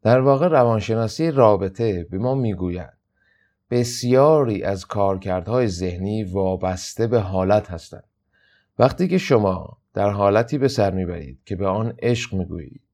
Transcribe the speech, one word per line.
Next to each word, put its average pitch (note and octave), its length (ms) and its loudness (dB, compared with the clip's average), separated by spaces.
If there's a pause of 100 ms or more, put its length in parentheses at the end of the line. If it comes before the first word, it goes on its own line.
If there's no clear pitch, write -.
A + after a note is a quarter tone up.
در B2 180 4
واقع C#3 280 4
روانشناسی A#2 800 0
رابطه G2+ 800 2
به F#2+ 80 -6
ما B2+ 160 -2
می‌گوید F2+ 680 -6 (680)
بسیاری B2 920 2
از G2 240 -4
کارکردهای G2 800 -2
ذهنی F#2 560 -4
وابسته F#2 800 -2
به A2+ 140 2
حالت F#2+ 500 0
هستند. - 340 -14 (760)
وقتی C#3 300 2
که F#3 100 0
شما G2+ 580 0 (180)
در G2+ 160 0
حالتی G#2 480 2
به C3+ 100 2
سر G#2 220 0
می‌برید E2+ 540 -6
که G2 120 -8
به G2 100 -4
آن G#2+ 320 -2
عشق A#2 360 -2
می‌گویید F2+ 480 -8 (100)